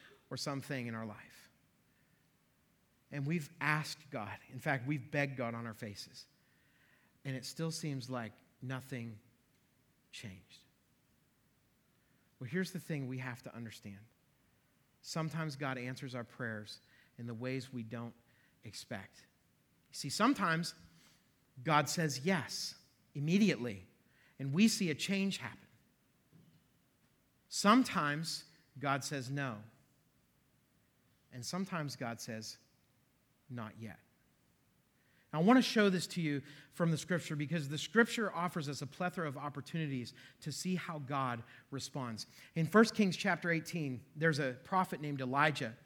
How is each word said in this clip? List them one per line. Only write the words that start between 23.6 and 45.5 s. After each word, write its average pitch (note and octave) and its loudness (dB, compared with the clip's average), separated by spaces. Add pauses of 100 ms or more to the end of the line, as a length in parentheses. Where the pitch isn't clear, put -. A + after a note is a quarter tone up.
and C3+ -2
we G3 8
see G3 4
a C#3+ 0
change G3 0
happen. - -10 (1900)
Sometimes E3 4 (360)
God C#3 2
says C3+ -6
no, C#3 -4 (1800)
and B2 -10
sometimes F3 -2
God A#2 -6
says, A2 -8 (920)
"Not A2+ -8
yet." A2 -12 (1300)
Now, D3+ 0
I - 4
want A#3+ 10
to A#3+ 8
show G#3 6
this F3+ 2
to - -4
you C#3+ 0 (300)
from E3+ 2
the D#3 2
Scripture E3 -2
because D3 -2
the D3 -4
Scripture A3 4
offers E3 -2
us C#3 -6
a C#3 -4
plethora F3 -2
of C3 -6
opportunities C#3 -4 (260)
to D#3 -8
see F#3 -2
how D#3+ -6
God B2+ -2 (280)
responds. B2 -6 (280)
In E3 2
First A3 8
Kings G3 4
chapter F3 0
eighteen, D#3+ -2 (160)
there's D3+ 4
a C3 0
prophet F3+ 0
named C#3+ -4
Elijah. C3+ 2 (120)